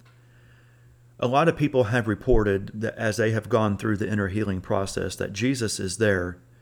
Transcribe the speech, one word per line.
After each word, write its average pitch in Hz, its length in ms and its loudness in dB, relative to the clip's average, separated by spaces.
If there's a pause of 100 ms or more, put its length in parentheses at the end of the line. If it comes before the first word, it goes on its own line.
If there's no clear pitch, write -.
(1200)
A 123 80 -2
lot 143 200 2
of 160 80 2
people 131 280 2
have 113 240 0
reported 104 640 2
that 110 220 -6
as 113 220 -2
they 113 120 2
have 110 180 -2
gone 107 300 2
through 110 200 0
the 98 140 -2
inner 101 180 0
healing 98 320 -2
process, 95 560 -2
that 95 160 -6
Jesus 117 460 -2
is 92 180 -6
there, 92 420 2 (220)